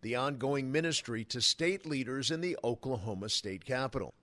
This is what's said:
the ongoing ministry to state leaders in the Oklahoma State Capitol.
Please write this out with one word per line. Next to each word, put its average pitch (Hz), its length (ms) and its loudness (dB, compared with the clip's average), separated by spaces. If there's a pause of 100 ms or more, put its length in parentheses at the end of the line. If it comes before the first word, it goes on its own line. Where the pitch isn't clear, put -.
the 113 120 0
ongoing 135 560 2
ministry 139 540 0
to 123 160 -4
state 180 440 2
leaders 135 460 0
in 165 120 0
the 180 200 0
Oklahoma 110 680 -2
State 95 360 -2
Capitol. 131 580 -2